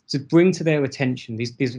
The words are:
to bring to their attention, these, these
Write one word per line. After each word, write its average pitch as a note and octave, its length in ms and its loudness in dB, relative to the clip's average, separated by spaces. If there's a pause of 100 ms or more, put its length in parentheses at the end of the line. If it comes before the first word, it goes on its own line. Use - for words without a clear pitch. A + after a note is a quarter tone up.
to C#3+ 100 -2
bring E3+ 340 4
to E3 100 -6
their D3+ 200 2
attention, B2+ 520 -4
these, A#2+ 200 -6
these B2+ 240 -4